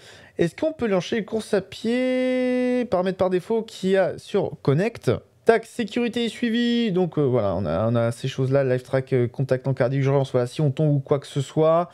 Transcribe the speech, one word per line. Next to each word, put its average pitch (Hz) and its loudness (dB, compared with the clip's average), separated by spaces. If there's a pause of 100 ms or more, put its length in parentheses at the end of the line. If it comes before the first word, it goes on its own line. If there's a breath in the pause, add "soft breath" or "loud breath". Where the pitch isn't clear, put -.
(380 loud breath)
Est-ce 170 0
qu'on 311 -2
peut 247 -4
lancer 190 0
les 220 -2
courses 220 -4
à 190 2
pied, 254 -2
paramètres 185 0
par 185 0
défaut 214 0
qu'il 190 -6
y 190 4
a 175 0
sur - -2 (100)
Connect ? 160 0 (340)
Tac, 226 4
sécurité 240 -4
et 220 -2
suivi, 233 0
donc, 175 0
euh, 147 2
voilà, 113 2
on 95 -2
a, 90 0
on 120 0
a 117 0
ces - -6
choses-là, 135 0
live 127 0
track, 131 -2
euh, 123 2
contact 127 -2
en 135 2
cas 123 0
d'urgence, 135 0
voilà, 123 2
si - -6
on 147 2
tombe 151 0
ou 143 2
quoi 143 0
que 135 -8
ce - -4
soit. 160 2